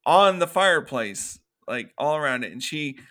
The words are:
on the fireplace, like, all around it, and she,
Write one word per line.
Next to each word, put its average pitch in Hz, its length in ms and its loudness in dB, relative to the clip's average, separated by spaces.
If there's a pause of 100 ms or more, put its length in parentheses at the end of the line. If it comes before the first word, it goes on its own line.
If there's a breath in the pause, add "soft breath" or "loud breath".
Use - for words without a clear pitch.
on 185 320 6
the 170 80 0
fireplace, 151 960 -2 (260)
like, - 320 -8
all 151 180 0
around 131 280 -4
it, 85 80 -10
and 123 100 -14
she, 143 340 -8 (140)